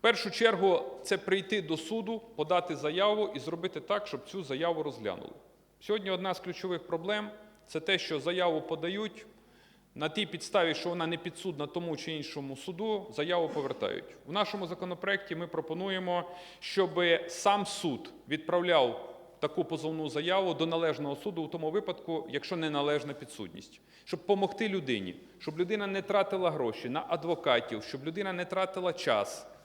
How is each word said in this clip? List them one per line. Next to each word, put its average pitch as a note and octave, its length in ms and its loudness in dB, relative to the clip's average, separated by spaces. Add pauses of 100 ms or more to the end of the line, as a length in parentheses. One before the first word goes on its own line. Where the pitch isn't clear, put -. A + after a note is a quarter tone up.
В - 20 -4
першу A3 280 4
чергу, G3 520 4 (200)
це F#3+ 140 2
прийти G3 440 0
до D#3 160 -2
суду, A3 440 -4 (140)
подати E3+ 400 2
заяву F#3 600 2
і C3+ 40 -4
зробити E3+ 400 -4
так, G#3 280 -2
щоб - 220 -8
цю G3 140 -6
заяву D#3 400 0
розглянули. A2 480 -4 (480)
Сьогодні G3+ 320 -2
одна F#3 220 0
з F3 60 -4
ключових F3+ 480 -4
проблем — G#3 420 -2 (380)
це D#3+ 120 -4
те, F#3 180 4
що D#3 220 -2
заяву F3 420 2
подають, F#3 640 -4 (680)
на D3+ 140 0
тій G3+ 160 4
підставі, - 500 2
що F3 140 -2
вона E3+ 180 0
не E3+ 100 -2
підсудна D#3+ 500 -6
тому E3+ 300 -4
чи D#3+ 140 -6
іншому C#3 460 -6
суду, G3 580 -4
заяву E3+ 340 2
повертають. - 540 -2 (220)
В C#3+ 60 -10
нашому G3 360 0
законопроекті F3+ 680 -4
ми E3+ 120 -6
пропонуємо, F3 840 -2 (280)
щоб F3 440 4 (240)
сам - 380 4
суд - 440 -2 (200)
відправляв D#3+ 880 4 (220)
таку E3+ 260 0
позовну D#3 440 -2
заяву F3 440 2
до D#3+ 120 2
належного D#3 500 2
суду E3+ 280 -4
у D3 40 -4
тому D#3 240 -2
випадку, E3+ 580 -2
якщо C#3+ 260 -4
неналежна D3 580 2
підсудність. - 680 -12 (240)
Щоб - 200 -6
помогти G3+ 440 2
людині, B2 460 0 (240)
щоб D#3 200 -6
людина G3+ 280 0
не G3 140 0
тратила F#3+ 500 2
гроші B2 380 -2
на D3 180 -2
адвокатів, D3 760 2
щоб C3+ 220 -8
людина F#3 280 -4
не F3 120 -2
тратила F#3 480 0
час G#2+ 540 2 (180)